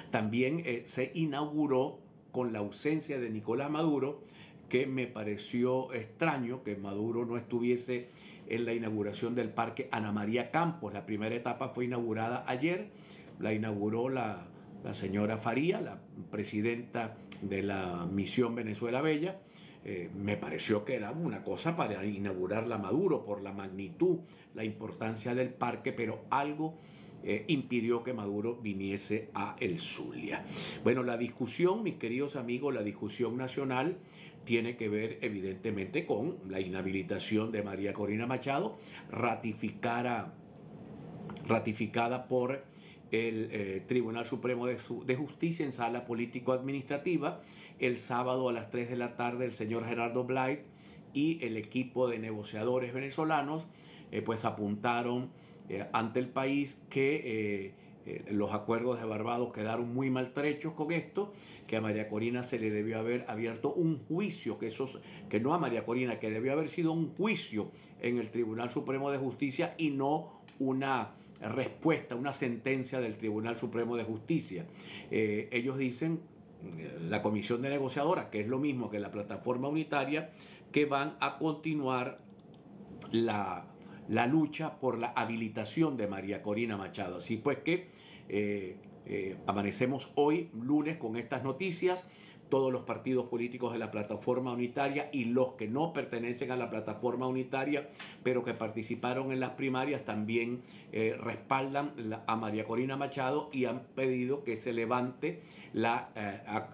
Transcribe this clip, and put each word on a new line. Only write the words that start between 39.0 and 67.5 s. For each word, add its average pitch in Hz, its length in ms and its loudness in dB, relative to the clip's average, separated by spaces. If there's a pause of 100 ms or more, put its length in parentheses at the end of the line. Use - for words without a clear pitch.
ratificara-, 117 1200 0 (1120)
ratificada 113 840 2
por 127 360 2 (460)
el, 113 400 2
eh, 95 360 -2
Tribunal 117 380 2
Supremo 120 420 0
de 123 120 0
Su-, - 260 -6
de 127 120 4
Justicia 160 500 0
en 131 60 -2
sala 120 340 -2
político-administrativa. 135 1400 0 (360)
El 123 200 2
sábado 127 500 2
a 120 40 2
las 110 180 -4
tres 123 180 -2
de 127 80 -2
la 120 200 -2
tarde 123 280 0
el 120 80 -2
señor 110 320 -2
Gerardo 117 400 0
Blight 131 360 2 (520)
y 160 320 2
el 113 120 -2
equipo 123 520 0
de 117 100 0
negociadores 110 760 0
venezolanos, 151 720 0 (480)
eh, 104 100 0
pues 110 220 0
apuntaron, 120 840 0 (380)
eh, 98 240 -2
ante 113 280 2
el 127 80 0
país 135 600 0
que, 139 280 4
eh, 104 580 -2 (320)
eh, - 240 -8
los 104 240 2
acuerdos 117 460 2
de 113 40 -4
Barbados 113 480 0
quedaron 117 400 -2
muy 131 180 2
maltrechos 143 640 0
con 156 180 0
esto, 190 400 -2 (340)
que 110 100 0
a 110 40 4
María 107 280 0
Corina 120 360 0
se 123 140 -2
le 110 120 2
debió 107 300 0
haber 120 260 0
abierto 113 460 0
un 165 340 4
juicio, 160 520 -2
que 113 100 -2
eso 123 160 -2
s-, 135 140 -8 (300)
que 107 120 4
no 135 140 4
a 175 40 4
María 120 260 2
Corina, 120 360 2
que 110 100 0
debió 113 220 2
haber 151 160 2
sido 160 240 2
un 165 240 2
juicio 165 560 0 (280)